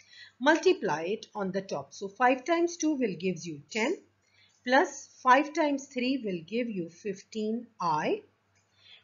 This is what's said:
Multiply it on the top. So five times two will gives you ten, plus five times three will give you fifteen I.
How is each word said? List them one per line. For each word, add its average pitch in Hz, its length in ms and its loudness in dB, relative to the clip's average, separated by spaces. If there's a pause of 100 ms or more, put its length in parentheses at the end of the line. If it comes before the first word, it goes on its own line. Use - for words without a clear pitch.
(400)
Multiply 269 640 2
it 202 220 -4 (100)
on 196 160 -4
the 190 100 -2
top. 160 320 -8
So 196 140 -10
five 254 380 2
times 339 320 0
two 311 160 0
will 240 260 -2
gives 175 260 -4
you 151 240 -10
ten, 254 280 -2 (680)
plus 277 440 2 (120)
five 277 300 6
times 294 360 0
three 254 360 -4
will 190 240 -4
give 233 220 -4
you 175 200 -6
fifteen 214 800 -8 (140)
I. 180 400 -2 (840)